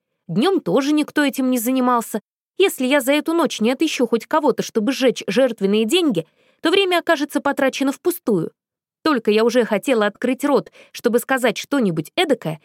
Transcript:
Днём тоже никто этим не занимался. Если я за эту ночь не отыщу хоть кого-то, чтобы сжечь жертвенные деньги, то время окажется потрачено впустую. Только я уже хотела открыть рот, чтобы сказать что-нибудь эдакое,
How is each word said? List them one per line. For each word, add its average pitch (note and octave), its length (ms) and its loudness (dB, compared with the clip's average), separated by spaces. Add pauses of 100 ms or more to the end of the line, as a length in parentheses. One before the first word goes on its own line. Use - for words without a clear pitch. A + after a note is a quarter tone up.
(280)
Днём D4 320 0
тоже C4+ 320 0
никто D4+ 320 0
этим C4 260 -2
не B3+ 80 0
занимался. B3 600 -2 (380)
Если D4 280 0
я C#4+ 140 2
за B3 120 0
эту D4+ 200 0
ночь D#4+ 280 0
не A3 100 2
отыщу C#4+ 360 0
хоть A3+ 200 -2
кого-то, D4+ 360 2
чтобы A3+ 300 -2
сжечь A#3+ 340 0
жертвенные G#3+ 580 0
деньги, B3 420 0 (340)
то D#4+ 100 0
время F#4 280 2
окажется D4+ 420 -2
потрачено C4+ 520 0
впустую. - 600 -2 (500)
Только B3+ 280 0
я G#3+ 140 4
уже A#3 200 2
хотела G#3 420 0
открыть B3 380 -4
рот, C4+ 280 0 (180)
чтобы A3+ 300 -2
сказать B3+ 360 -2
что-нибудь F#3+ 600 -2
эдакое, C4 480 -2